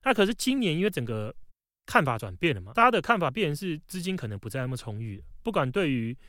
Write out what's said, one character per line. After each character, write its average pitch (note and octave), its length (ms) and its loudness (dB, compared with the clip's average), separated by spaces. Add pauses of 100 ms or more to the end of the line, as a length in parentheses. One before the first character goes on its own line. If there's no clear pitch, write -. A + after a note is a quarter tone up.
那 C4+ 100 4
可 G#3 140 6
是 A3+ 80 0
今 C4+ 240 0
年 F#3+ 180 2
因 F3 60 0
为 G#3 80 2
整 C3 140 -4
个 A2 280 -4 (540)
看 A#3 160 6
法 B2+ 140 2
转 G2 200 -8
变 D#3+ 180 0
了 G2 80 -6
嘛， F#2+ 100 -14
大 A3+ 100 4
家 B3 80 8
的 A3+ 80 4
看 A3+ 220 2
法 D3+ 100 2
变 F3 180 0
成 D3 80 -2
是 E3 300 -4
资 F#3 140 -8
金 F#3 160 -2
可 B2 100 -6
能 G2+ 120 -6
不 A2+ 100 -10
再 C3 140 -6
那 B2+ 40 -2
么 C3 80 -4
充 A2 280 -8
裕 G#2 160 -8
了， - 60 -16 (180)
不 A#3 100 -2
管 C#3+ 180 2
对 D#3+ 220 2
于 A#2+ 240 -2 (120)